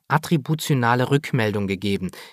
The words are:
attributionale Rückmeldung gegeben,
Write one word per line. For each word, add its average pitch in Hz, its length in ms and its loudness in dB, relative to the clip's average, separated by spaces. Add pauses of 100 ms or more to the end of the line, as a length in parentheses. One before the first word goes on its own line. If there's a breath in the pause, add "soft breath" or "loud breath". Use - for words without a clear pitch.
attributionale 135 1000 2
Rückmeldung 107 580 0
gegeben, 98 440 -4 (220 loud breath)